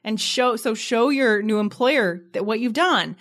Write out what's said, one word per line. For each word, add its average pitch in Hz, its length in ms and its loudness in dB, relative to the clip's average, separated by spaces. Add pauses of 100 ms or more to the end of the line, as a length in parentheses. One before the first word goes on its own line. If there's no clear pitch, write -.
and 214 160 -4
show, 247 380 0
so 233 180 -2
show 233 340 0
your 247 320 2
new 214 180 0
employer 208 600 0 (120)
that 202 120 -2
what 220 140 -2
you've 240 140 -2
done 233 480 0